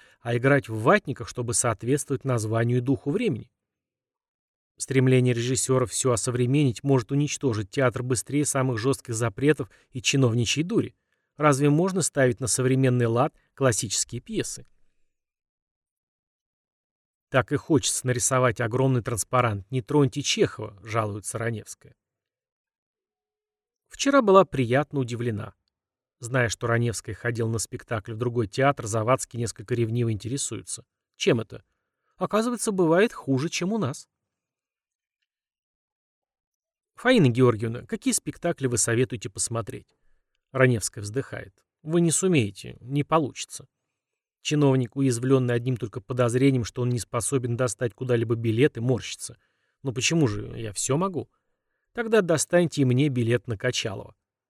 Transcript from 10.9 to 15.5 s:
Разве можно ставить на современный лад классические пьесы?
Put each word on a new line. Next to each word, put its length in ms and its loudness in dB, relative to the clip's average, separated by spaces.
Разве 340 2
можно 320 2
ставить 380 2
на 80 -6
современный 580 2
лад 280 0
классические 680 -2
пьесы? 440 -8